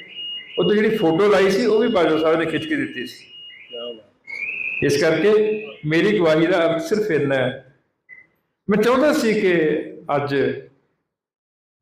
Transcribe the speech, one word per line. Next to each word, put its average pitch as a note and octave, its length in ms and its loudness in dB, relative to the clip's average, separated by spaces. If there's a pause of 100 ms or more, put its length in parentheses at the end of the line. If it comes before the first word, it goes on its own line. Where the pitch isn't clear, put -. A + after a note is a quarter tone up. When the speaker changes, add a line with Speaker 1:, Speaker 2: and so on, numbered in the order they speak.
(580)
Speaker 1:
ਉਦੋਂ G3+ 160 2
ਜਿਹੜੀ G#3+ 220 2
ਫੋਟੋ E3 320 2
ਲਾਈ F#3+ 220 4
ਸੀ, A#3 160 0
ਉਹ G#3+ 140 2
ਵੀ A#3+ 80 2
ਬਾਜਵਾ D#3+ 300 2
ਸਾਹਿਬ D#3+ 200 2
ਨੇ D#3+ 80 -2
ਖਿੱਚ D#3+ 200 -4
ਕੇ D#3 100 -2
ਦਿੱਤੀ B2+ 300 -6
ਸੀ। - 180 -20 (440)
Speaker 2:
ਕਿਆ A#2+ 240 -12
ਬਾਤ। A2 120 -20 (800)
Speaker 1:
ਇਸ C#3+ 160 0
ਕਰਕੇ E3 300 2 (560)
ਮੇਰੀ F3+ 320 2
ਗਵਾਹੀ D#3+ 280 4
ਦਾ F3 200 2
ਅਰਥ E3 160 -2
ਸਿਰਫ G#3 280 -2
ਇੰਨਾ C#3 240 0
ਹੈ, B2 400 -4 (960)
ਮੈਂ G#3+ 120 2
ਚਾਹੁੰਦਾ C4 300 2
ਸੀ A3 280 0
ਕਿ D#3+ 420 2 (340)
ਅੱਜ C#3 180 -2 (1500)